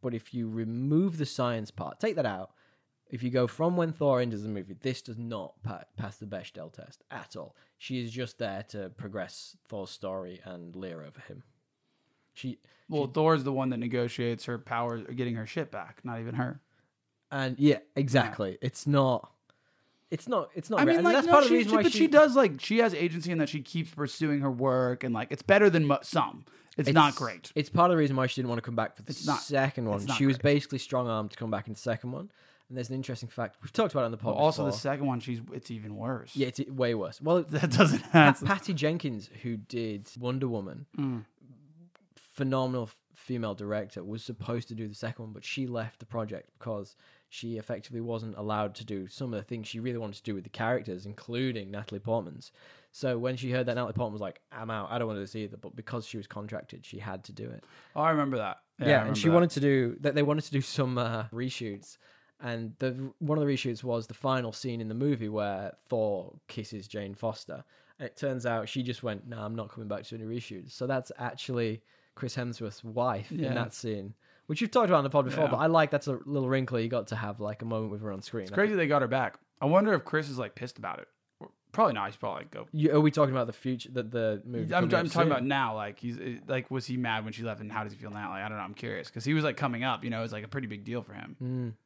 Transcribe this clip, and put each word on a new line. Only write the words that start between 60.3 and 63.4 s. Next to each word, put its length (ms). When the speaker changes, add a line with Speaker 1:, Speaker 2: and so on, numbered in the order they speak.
Speaker 1:
to 80
do 80
some, 360
uh, 360
reshoots, 640
and 380
the, 400
one 200
of 80